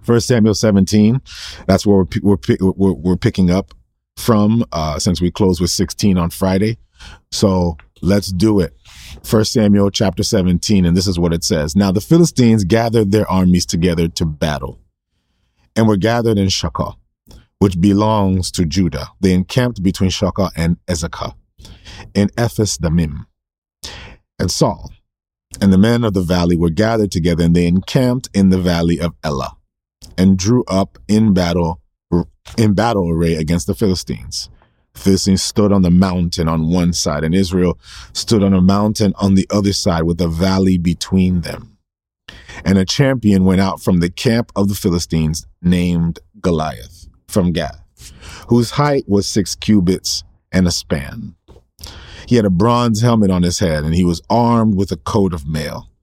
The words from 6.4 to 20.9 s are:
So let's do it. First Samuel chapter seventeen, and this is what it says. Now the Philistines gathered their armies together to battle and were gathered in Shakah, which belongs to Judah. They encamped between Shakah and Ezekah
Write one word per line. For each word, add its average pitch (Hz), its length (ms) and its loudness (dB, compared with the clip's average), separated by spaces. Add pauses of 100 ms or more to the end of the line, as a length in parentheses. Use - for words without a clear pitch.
So 90 460 0 (240)
let's 98 300 0
do 101 280 2
it. - 160 -2 (480)
First - 300 0
Samuel 101 380 2
chapter 98 320 -2
seventeen, 92 600 0
and 85 140 2
this 90 80 0
is 90 140 -2
what 85 120 2
it 82 120 -4
says. 78 320 -2
Now 98 160 2
the 98 100 0
Philistines 123 640 2
gathered 110 480 2
their 107 180 2
armies 90 380 2
together 85 400 0
to 82 180 -6
battle 76 560 -6 (920)
and 113 120 4
were 107 100 4
gathered 113 420 0
in 98 80 2
Shakah, - 480 -6 (640)
which 95 200 2
belongs 101 680 2
to - 160 -2
Judah. 78 440 -2 (120)
They 92 120 2
encamped 107 500 -2
between 95 260 0
Shakah 92 460 -2
and 85 220 -2 (100)
Ezekah - 480 -6 (800)